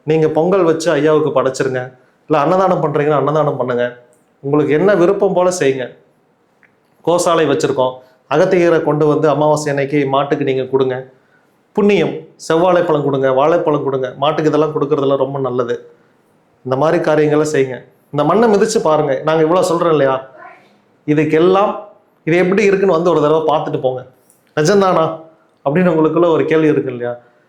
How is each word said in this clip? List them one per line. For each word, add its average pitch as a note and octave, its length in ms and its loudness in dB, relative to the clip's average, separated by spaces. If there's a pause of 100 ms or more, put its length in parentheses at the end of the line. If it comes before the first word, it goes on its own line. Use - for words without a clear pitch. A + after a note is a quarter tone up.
நீங்க D#3 260 2
பொங்கல் E3+ 340 0
வச்சு E3 280 0
ஐயாவுக்கு C#3+ 520 2
படைச்சிருங்க. B2+ 540 -4 (300)
இல்ல D3 160 0
அன்னதானம் F3+ 400 0
பண்றீங்கன்னா D3+ 340 0
அன்னதானம் C#3+ 400 0
பண்ணுங்க. B2 460 -4 (380)
உங்களுக்கு C#3 320 0
என்ன F#3 220 2
விருப்பம் F#3+ 380 2
போல F3+ 260 2
செய்யுங்க. C3+ 380 -2 (1080)
கோசாலை E3+ 420 2
வச்சிருக்கோம், C3+ 480 -2 (360)
அகத்திக்கீரை E3+ 540 2
கொண்டு D3+ 220 0
வந்து D3+ 220 0
அமாவாசை D3+ 400 0
அன்னைக்கு C#3 380 -2
மாட்டுக்கு C#3+ 380 -2
நீங்க C3 200 -2
கொடுங்க. B2+ 440 -2 (640)
புண்ணியம், G3+ 460 0 (300)
செவ்வாழைப்பழம் E3 560 2
கொடுங்க, C3+ 280 0
வாழைப்பழம் D3 520 0
கொடுங்க. C3 320 -4
மாட்டுக்கு D3+ 340 -2
இதெல்லாம் D3+ 300 0
கொடுக்கறதுல C#3 360 0
ரொம்ப C3+ 220 -4
நல்லது. B2 520 -4 (720)
இந்த C3 120 -4
மாதிரி D#3 260 0
காரியங்களை D3+ 500 2
செய்யுங்க. C3 320 -2 (260)
இந்த D3 140 -2
மண்ணை G#3 300 2
மிதிச்சு - 280 0
பாருங்க. D3+ 420 0
நாங்க D#3+ 180 2
இவ்வளவு E3 320 2
சொல்றோம் E3+ 160 0
இல்லையா, C3+ 360 0 (800)
இதுக்கெல்லாம் D#3+ 800 0 (400)
இது D#3+ 120 0
எப்படி F#3 280 2
இருக்குன்னு F#3+ 300 2
வந்து E3+ 160 0
ஒரு D#3 100 2
தடவை D3+ 260 2
பார்த்துட்டு D3 340 -2
போங்க. B2+ 260 -4 (500)
"நிஜம்தானா?" F3 640 0 (440)
அப்படின்னு F3 260 2
உங்களுக்குள்ள D#3 360 2
ஒரு D3+ 180 2
கேள்வி D#3+ 240 2
இருக்கு C3 220 0
இல்லையா? A#2+ 260 -8 (320)